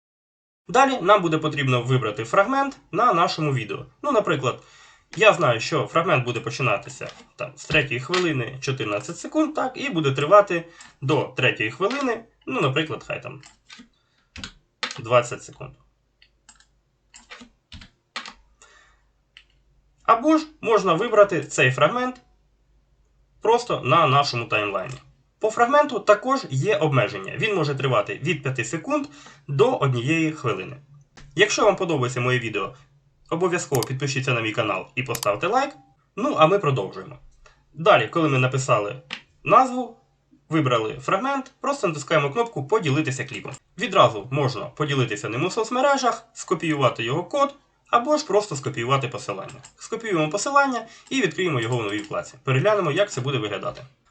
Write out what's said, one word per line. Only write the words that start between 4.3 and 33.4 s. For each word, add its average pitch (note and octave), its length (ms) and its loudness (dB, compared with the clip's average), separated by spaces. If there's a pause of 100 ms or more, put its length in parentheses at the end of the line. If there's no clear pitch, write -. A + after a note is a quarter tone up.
я G3+ 160 6
знаю, C3+ 280 2
що C#3 260 -2
фрагмент D#3+ 380 0
буде A#2 160 -4
починатися - 720 -6 (260)
там, - 200 -10
з - 80 -18
третьої C3 360 0
хвилини D3 600 -2
чотирнадцять A2 580 -4
секунд, D#4 360 -2
так, C4 220 -4
і C#4 140 -6
буде D#3 220 0
тривати E3+ 560 4 (320)
до C3+ 220 2 (140)
третьої A#2+ 340 0
хвилини, B3 540 -2 (220)
ну, A3 140 -4
наприклад, C#3 460 -2
хай - 160 -10
там - 200 -16 (1600)
двадцять A#2+ 440 2
секунд. - 280 -18 (4000)
Або C4 360 4
ж - 80 -4 (140)
можна F#3+ 340 2
вибрати G3+ 500 4
цей C3 280 2
фрагмент B3 480 0 (1200)
просто A#3 440 2
на D#3 220 4
нашому B2+ 380 2
таймлайні. G#2 540 -4 (440)
По G#3+ 80 2
фрагменту C4 500 2
також A#3 400 2 (100)
є D#3+ 260 0
обмеження. G#2 600 0
Він G#3 180 -2
може D3 200 0
тривати A#2+ 480 0
від D#3+ 200 -4
п'яти B2+ 220 -4
секунд C#4 420 -4 (420)
до G3 280 4
однієї C#3+ 560 0
хвилини. F#2+ 440 -6 (600)
Якщо G#3 280 4
вам G3 120 6
подобається C#3 440 -2
моє B2+ 180 2
відео, G#2 360 -4 (560)
обов'язково E3+ 520 0